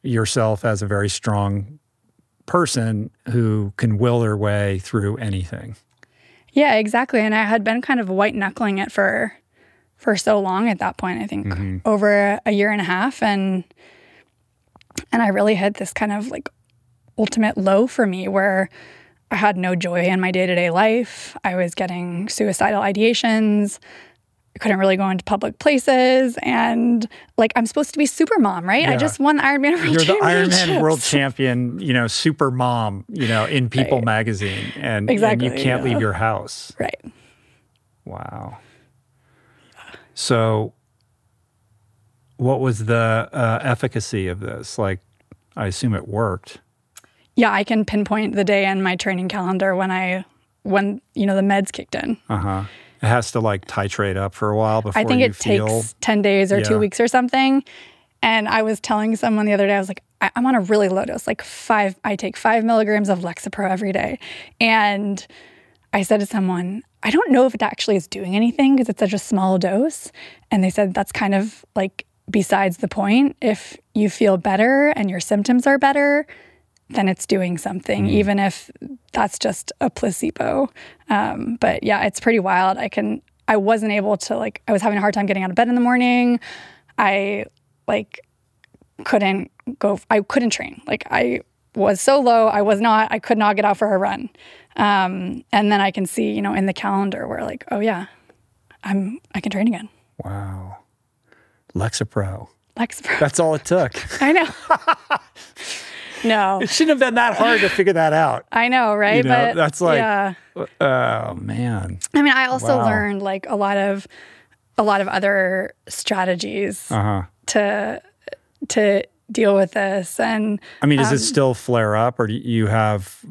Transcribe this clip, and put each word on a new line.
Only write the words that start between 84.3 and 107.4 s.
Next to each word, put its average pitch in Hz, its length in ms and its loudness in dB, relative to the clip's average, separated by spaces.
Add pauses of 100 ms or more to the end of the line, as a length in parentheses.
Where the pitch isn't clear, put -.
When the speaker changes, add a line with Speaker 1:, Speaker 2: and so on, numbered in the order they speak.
Speaker 2:
like, 220 320 -6
I 226 40 0
was 196 100 2
having 208 160 0
a - 20 0
hard 208 140 2
time 202 120 0
getting 190 160 -2
out 185 80 -4
of 180 60 -8
bed 240 120 4
in 240 60 0
the 247 60 2
morning. 247 580 2 (580)
I, 202 500 0 (420)
like, 208 320 -4 (840)
couldn't 190 460 0 (280)
go, 202 200 0 (120)
I 214 100 2
couldn't 240 300 0
train. - 360 -8
Like, - 240 -4
I 247 300 0 (340)
was 202 260 2
so 277 200 4
low, 233 260 4
I 208 160 2
was 208 180 2
not, 220 300 4
I 220 80 -2
could - 200 0
not 208 180 2
get 208 80 2
out 208 120 2
for 214 180 0
a 185 40 2
run. 202 320 -4 (460)
Um, 190 760 0
and 208 200 4
then 202 80 4
I 196 100 2
can 190 160 -4
see, 214 260 -4
you 214 80 -4
know, 202 140 -2
in 196 120 0
the 190 60 0
calendar 196 540 -4
where, - 160 -6
like, - 280 -8
"Oh 208 100 -2
yeah, 196 260 -2 (800)
I'm, 196 340 -4 (160)
I 190 60 -6
can - 100 -4
train 202 160 0
again." 214 220 -4 (360)
Speaker 1:
Wow. 95 540 -10 (960)
Lexapro. 101 760 -4 (280)
Speaker 2:
Lexapro. - 420 -4
Speaker 1:
That's - 220 0
all 160 140 2
it 147 100 -6
took. 170 280 0 (200)
Speaker 2:
<laughs> - 100 -6
I 285 100 4
know. 339 140 4 (220)
Speaker 1:
<laughs> - 500 0 (1080)
Speaker 2:
No. 202 380 2
Speaker 1:
It 214 80 -2
shouldn't 320 200 4
have 262 180 4
been 233 80 -2
that 240 200 4
hard 226 260 4